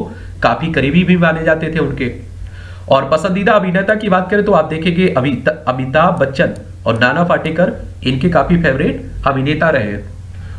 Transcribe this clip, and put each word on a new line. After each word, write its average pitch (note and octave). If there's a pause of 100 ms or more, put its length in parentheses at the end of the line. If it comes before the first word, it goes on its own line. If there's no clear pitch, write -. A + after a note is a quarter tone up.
(440)
काफी C3
करीबी D#3
भी F3+
माने D#3+
जाते D#3+
थे D#3+
उनके। C3+ (800)
और C3+
पसंदीदा F#3
अभिनेता F#3+
की G#3+
बात F#3
करें G#3
तो G#3
आप E3
देखेंगे E3+
अमिता-, C3 (100)
अमिताभ C3+
बच्चन C#3 (320)
और A2+
नाना C3+
पाटेकर E3+ (300)
इनके C3
काफी E3+
फेवरेट D3 (160)
अभिनेता D3+
रहे C3+
हैं। G2+ (560)